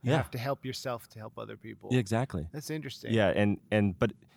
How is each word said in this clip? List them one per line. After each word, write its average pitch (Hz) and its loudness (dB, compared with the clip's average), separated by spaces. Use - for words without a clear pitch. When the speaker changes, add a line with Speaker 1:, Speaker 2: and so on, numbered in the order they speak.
Speaker 1:
You 123 0
Speaker 2:
Yeah. 160 4
Speaker 1:
have - -4
to 127 -6
help 131 -6
yourself 127 -8
to - -18
help 110 -14
other 107 -10
people. 101 -14
Speaker 2:
Yeah, 127 6
exactly. 101 -2
Speaker 1:
That's 147 -10
interesting. 139 -8
Speaker 2:
Yeah, 107 6
and, 104 4
and 101 4
but, 117 2